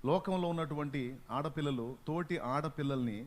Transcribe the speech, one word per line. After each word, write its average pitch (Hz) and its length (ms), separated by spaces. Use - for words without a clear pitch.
లోకంలో 185 460
ఉన్నటువంటి 147 480
ఆడపిల్లలు 139 560
తోటి 165 320
ఆడపిల్లల్ని 139 720